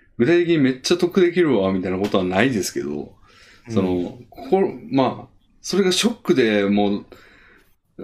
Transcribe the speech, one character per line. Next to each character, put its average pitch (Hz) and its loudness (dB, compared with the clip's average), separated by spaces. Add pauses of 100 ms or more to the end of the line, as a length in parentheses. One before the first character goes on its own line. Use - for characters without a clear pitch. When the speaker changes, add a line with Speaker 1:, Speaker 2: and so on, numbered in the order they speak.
(200)
Speaker 1:
具 120 2
体 175 4
的 170 -2
に 165 2
め 131 2
っ 127 -14
ち - -2
ゃ 175 4
得 175 0
で 175 4
き 180 0
る 135 2
わ、 95 0
み 95 -2
た 92 -4
い - -4
な 92 -2
こ 101 -2
と 104 0
は 95 0
な 92 0
い 135 2
で 104 0
す - -8
け - -6
ど、 73 -10 (520)
Speaker 2:
う 113 -14
ん。 - -6
Speaker 1:
そ 101 0
の、 90 -4 (100)
こ-、 - -2 (300)
ま 127 0
あ、 - -20
そ - -4
れ 202 4
が 185 2
シ 185 0
ョ - 0
ッ - -10
ク 170 0
で 107 2
も 101 0
う、 - -16 (1000)